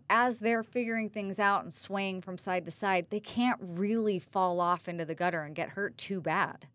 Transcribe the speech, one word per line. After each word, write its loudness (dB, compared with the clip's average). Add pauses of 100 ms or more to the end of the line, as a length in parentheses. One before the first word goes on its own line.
(120)
as 4
they're 2
figuring -2
things -4
out 4
and -12
swaying -4
from -8
side -2
to -8
side, 0
they -2
can't 2
really 0
fall 0
off 2
into -4
the -6
gutter 0
and -10
get -4
hurt -4
too -6
bad, -2